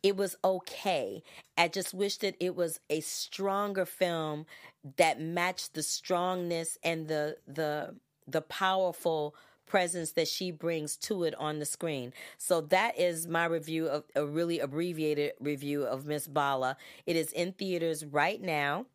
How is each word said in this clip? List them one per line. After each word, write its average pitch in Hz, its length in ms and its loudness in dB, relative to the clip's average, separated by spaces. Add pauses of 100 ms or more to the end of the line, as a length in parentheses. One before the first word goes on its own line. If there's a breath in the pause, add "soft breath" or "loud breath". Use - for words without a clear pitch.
It 196 140 4
was 190 280 -2
okay. 175 760 0 (340 loud breath)
I 170 120 6
just 185 260 -4
wish 202 240 0
that 196 220 -2
it 180 160 0
was 170 240 0 (100)
a 156 100 2
stronger 196 840 -2
film 160 640 0 (500 loud breath)
that 160 240 6
matched 175 540 -2
the 156 80 -4
strongness 175 1000 -2
and 165 260 -2
the, 151 280 0 (100)
the, 151 480 -4 (320)
the 156 160 0
powerful 175 920 0 (340 loud breath)
presence 175 440 2
that 160 160 2
she 185 220 -2
brings 160 460 -2
to 185 280 -2
it 156 120 0
on 151 220 -2
the 147 60 -4
screen. 139 480 -4 (240 loud breath)
So 170 260 2
that 185 360 2
is 170 280 2
my 165 180 2
review 160 420 0
of, 147 180 0 (100)
a 147 120 2
really 165 320 0
abbreviated 151 840 0
review 143 440 -2
of 131 220 -2
Miss 147 200 -2
Bala. 139 500 2 (300 loud breath)
It 170 100 2
is 160 160 0
in 180 200 0
theaters 165 520 -2
right 151 360 2
now. 156 540 0